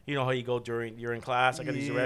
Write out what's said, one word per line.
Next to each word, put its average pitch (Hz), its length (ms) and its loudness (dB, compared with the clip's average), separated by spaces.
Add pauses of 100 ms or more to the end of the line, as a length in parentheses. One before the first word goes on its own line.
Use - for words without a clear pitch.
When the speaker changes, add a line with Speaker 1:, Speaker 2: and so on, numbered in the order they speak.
Speaker 1:
You 143 100 -2
know 131 80 2
how 127 60 2
you 127 120 0
go 120 160 0
during, 117 400 -4
you're 117 140 -4
in 117 80 -4
class, 127 400 4
I - 40 -6
gotta 147 140 -2
use 139 100 -2
the 123 60 -2
Speaker 2:
Yeah. 123 120 2